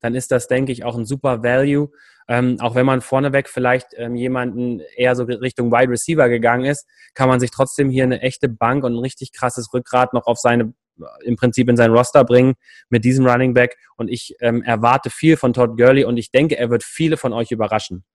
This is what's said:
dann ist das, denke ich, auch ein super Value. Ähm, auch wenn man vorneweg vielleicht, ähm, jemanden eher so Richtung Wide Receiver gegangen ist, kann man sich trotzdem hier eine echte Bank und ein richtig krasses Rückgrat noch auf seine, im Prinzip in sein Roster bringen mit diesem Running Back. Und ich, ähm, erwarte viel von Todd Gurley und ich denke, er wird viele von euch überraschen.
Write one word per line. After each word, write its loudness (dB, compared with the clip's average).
dann -4
ist -6
das, 0
denke -2
ich, -10
auch -6
ein -6
super -4
Value. 0
Ähm, 0
auch -4
wenn 2
man 2
vorneweg -2
vielleicht, -2
ähm, -8
jemanden -4
eher 2
so -2
Richtung -4
Wide 4
Receiver 0
gegangen 0
ist, -4
kann 2
man 4
sich -2
trotzdem -2
hier 0
eine -2
echte -2
Bank -2
und -2
ein -6
richtig -10
krasses -6
Rückgrat 0
noch -2
auf 0
seine, 0
im -4
Prinzip 0
in 4
sein 4
Roster 4
bringen 4
mit 0
diesem 2
Running 2
Back. 2
Und -6
ich, -10
ähm, 0
erwarte 0
viel 2
von 0
Todd 0
Gurley 4
und -2
ich -8
denke, 2
er -4
wird 0
viele -2
von -4
euch -6
überraschen. -6